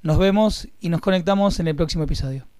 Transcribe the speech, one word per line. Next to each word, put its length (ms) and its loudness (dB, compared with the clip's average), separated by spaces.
Nos 140 2
vemos 520 2
y 80 -6
nos 140 -2
conectamos 580 0
en 80 0
el 80 -2
próximo 300 -2
episodio. 420 -4